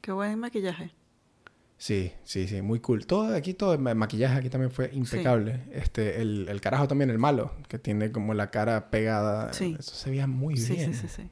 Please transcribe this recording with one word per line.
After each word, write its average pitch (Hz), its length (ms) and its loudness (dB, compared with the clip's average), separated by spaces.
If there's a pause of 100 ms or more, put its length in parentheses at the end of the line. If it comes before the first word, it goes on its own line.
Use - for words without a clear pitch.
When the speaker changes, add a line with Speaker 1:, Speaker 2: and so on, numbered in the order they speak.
Speaker 1:
Qué 202 100 -6
buen 208 280 -2
maquillaje. 190 520 -4 (840)
Speaker 2:
Sí, 92 340 -2 (140)
sí, 95 220 -2
sí, 98 140 -4
muy 113 200 0
cool. - 240 0
Todo 214 280 2
aquí, 180 200 -2
todo 190 200 2
el 147 60 2
ma-, 127 160 2
maquillaje 110 420 2
aquí 127 120 -2
también 131 220 0
fue 127 180 -2
Speaker 1:
Sí. 135 80 -6
Speaker 2:
impecable. 127 640 2 (100)
Este, 107 500 0
el, 104 280 -2
el 101 120 -4
carajo 131 280 2
también, 139 200 4
el 113 80 2
malo, 135 360 2 (160)
que 143 100 -6
tiene 107 320 0
como 110 220 0
la 104 180 0
cara 110 400 0
pegada. 110 600 2
Speaker 1:
Sí. 175 260 -2
Speaker 2:
Eso - 160 -12
se - 140 -6
veía 135 180 0
muy 135 300 0
Speaker 1:
Sí, 117 100 2
sí, 127 60 2
Speaker 2:
bien. 165 200 0
Speaker 1:
sí, 117 140 -6
sí. - 240 -10